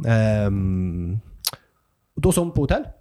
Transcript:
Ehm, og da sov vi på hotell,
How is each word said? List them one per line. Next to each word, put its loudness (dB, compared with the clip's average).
Ehm, 0
og -8
da 4
sov 0
vi -6
på -2
hotell, 0